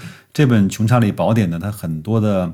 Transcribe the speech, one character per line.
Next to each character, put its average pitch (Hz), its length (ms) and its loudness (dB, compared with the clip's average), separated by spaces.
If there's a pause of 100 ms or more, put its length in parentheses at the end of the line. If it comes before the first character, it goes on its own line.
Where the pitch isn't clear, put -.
(320)
这 151 140 2
本 113 240 4
《穷 107 180 -2
查 123 120 4
理 107 120 2
宝 90 220 0
典》 110 180 2
呢， 85 100 -6
它 101 80 -4
很 82 320 -8
多 107 200 -2
的 92 320 -2